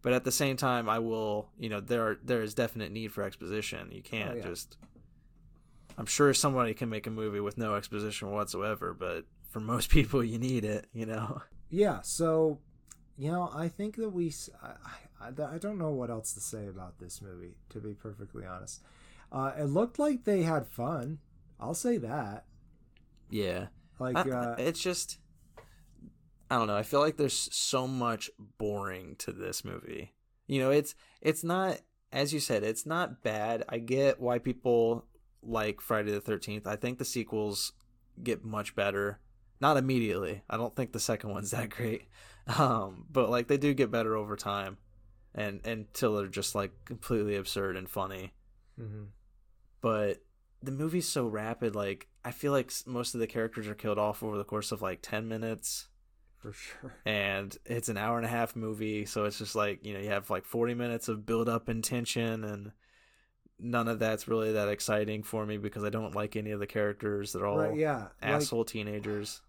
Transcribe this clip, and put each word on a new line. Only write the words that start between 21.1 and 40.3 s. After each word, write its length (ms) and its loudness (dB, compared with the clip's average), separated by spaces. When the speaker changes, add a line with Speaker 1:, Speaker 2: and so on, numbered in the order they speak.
Speaker 2:
I'll 160 -4
say 220 2
that. 480 -4
Speaker 1:
Yeah. 380 0
Speaker 2:
Like, 180 0
Speaker 1:
I, 120 2
Speaker 2:
uh, 280 0
Speaker 1:
it's 240 0
just, 380 -2
I 80 4
don't 100 4
know. 80 2
I 80 4
feel 160 4
like 180 6
there's 380 2
so 320 2
much 420 0
boring 640 -2
to 120 -6
this 320 -6
movie. 500 -8
You 120 2
know, 120 6
it's, 220 6
it's 220 2
not, 360 0
as 220 2
you 60 0
said, 240 2
it's 220 0
not 380 -2
bad. 460 0
I 80 -4
get 420 4
why 200 2
people 640 4
like 400 0
Friday 300 0
the 100 0
thirteenth. 460 -4
I 80 0
think 240 -2
the 60 -2
sequels 680 -2
get 240 -2
much 300 -4
better. 440 0
Not 160 6
immediately. 720 2